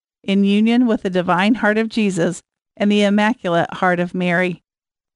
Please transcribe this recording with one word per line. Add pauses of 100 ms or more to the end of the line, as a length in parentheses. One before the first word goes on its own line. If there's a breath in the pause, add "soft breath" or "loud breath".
(240)
in
union
with
the
divine
heart
of
Jesus (340)
and
the
immaculate
heart
of
Mary. (520)